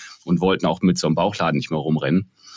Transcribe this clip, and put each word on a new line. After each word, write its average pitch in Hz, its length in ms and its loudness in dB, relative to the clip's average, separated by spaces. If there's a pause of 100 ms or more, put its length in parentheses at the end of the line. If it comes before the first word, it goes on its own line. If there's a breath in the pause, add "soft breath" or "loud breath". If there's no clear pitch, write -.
(240 loud breath)
und 82 180 0
wollten 92 260 2
auch 78 160 0
mit 90 160 4
so - 80 0
einem 78 80 2
Bauchladen 85 420 0
nicht - 140 -6
mehr 78 80 -2
rumrennen. 78 500 0 (280 loud breath)